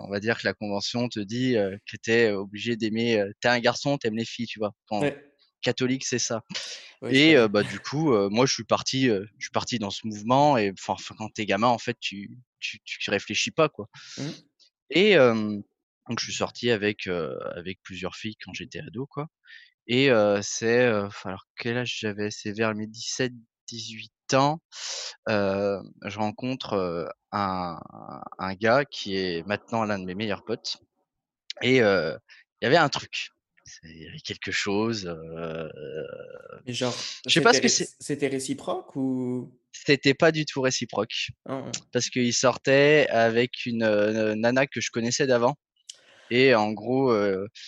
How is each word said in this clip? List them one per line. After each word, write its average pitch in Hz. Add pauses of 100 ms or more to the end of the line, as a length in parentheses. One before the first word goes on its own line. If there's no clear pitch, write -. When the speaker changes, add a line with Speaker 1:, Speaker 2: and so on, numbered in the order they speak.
Speaker 1:
on 98
va 101
dire 110
que 110
la 98
convention 107
te 113
dit, 120
euh, 98 (120)
que 113
t'es 113
obligé 101
d'aimer, 113
euh, 101 (100)
t'es -
un 120
garçon, 123
t'aimes 110
les 113
filles, 113
tu -
vois. 104 (160)
Quand 107
Speaker 2:
Ouais. 139 (320)
Speaker 1:
catholique, 131
c'est 123
ça. 113 (580)
Speaker 2:
Ouais, 120
je -
Speaker 1:
Et, 139 (140)
Speaker 2:
connais. -
Speaker 1:
euh, 113
bah, 104
du 101
coup, 151
euh, 101
moi, 120
je 131
suis 113
parti, 131
euh, 101 (140)
je -
suis -
parti 113
dans 101
ce -
mouvement 123
et, 101
enfin, 95
enfin, -
quand 110
t'es 107
gamin, 101
en 117
fait, -
tu, 101 (220)
tu, -
tu -
réfléchis 104
pas, 156
quoi. - (320)
Speaker 2:
Hmm. 143 (600)
Speaker 1:
Et, 190
euh, 123 (720)
donc, 117
je -
suis 101
sorti 120
avec, 104
euh, 85 (160)
avec 90
plusieurs 90
filles 107 (100)
quand 92
j'étais 85
ado, 117
quoi. 147 (580)
Et, 131
euh, 104
c'est, 117
euh, 101 (140)
alors, 95 (140)
quel 117
âge 123
j'avais ? 104
C'est 107
vers 110
mes 107
dix-sept, 117 (340)
dix-huit 113 (200)
ans, 139 (640)
euh, 101 (280)
je 104
rencontre, 117
euh, 87 (280)
un, 92 (600)
un 95
gars 113
qui -
est 90
maintenant 107
l'un 104
de 92
mes 92
meilleurs 101
potes. - (840)
Et, 123
euh, 92 (440)
il -
y 113
avait 147
un 151
truc. - (380)
C'est, -
il 80
y 85
avait 80
quelque -
chose, 104
euh, 82 (1000)
Speaker 2:
Mais 123
genre, 120 (320)
Speaker 1:
je 254
sais 170
pas 233
ce 262
que 247
Speaker 2:
c'était -
Speaker 1:
c'est. -
Speaker 2:
ré-, -
c'était 147
réciproque 135
ou ? 127 (140)
Speaker 1:
C'était 139
pas 165
du 156
tout -
réciproque. - (160)
Speaker 2:
Ah, 131
ah. 123 (220)
Speaker 1:
Parce 123
qu'il 123
sortait 139
avec 113
une, 117
euh, 107
nana 123
que -
je -
connaissais 120
d'avant. 123 (760)
Et 127
en 107
gros, 123
euh, 101 (220)